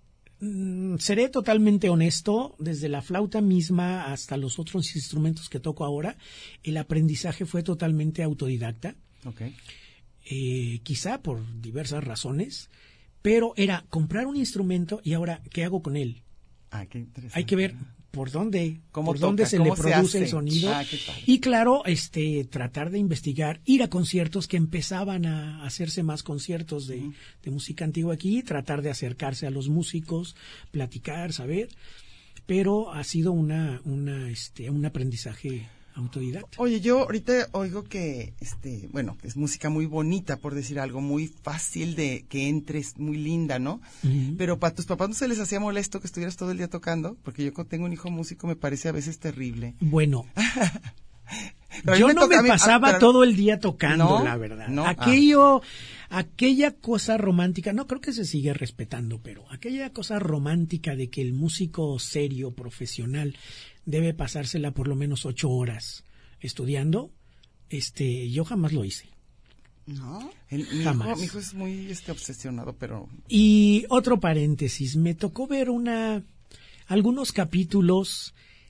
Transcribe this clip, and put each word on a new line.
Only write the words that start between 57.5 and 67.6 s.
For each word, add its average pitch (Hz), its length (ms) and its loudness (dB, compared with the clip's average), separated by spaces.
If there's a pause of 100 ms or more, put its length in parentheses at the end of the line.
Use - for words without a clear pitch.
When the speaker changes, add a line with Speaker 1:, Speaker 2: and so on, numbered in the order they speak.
Speaker 1:
no 277 140 -2
creo 254 140 -6
que 294 120 -4
se 226 120 -4
sigue 143 280 -2
respetando, 117 680 -8
pero 113 300 -18
aquella 269 400 -8
cosa 208 280 -6
romántica 160 760 -2
de 127 140 -4
que 135 120 -6
el 127 120 -2
músico 160 640 -2
serio, 135 520 -4
profesional, 127 840 -6 (500)
debe 160 300 0
pasársela 147 560 -4
por 131 160 -4
lo 139 80 -2
menos 143 320 -2
ocho 131 240 -2
horas 120 520 -4 (360)
estudiando, 143 720 -2 (580)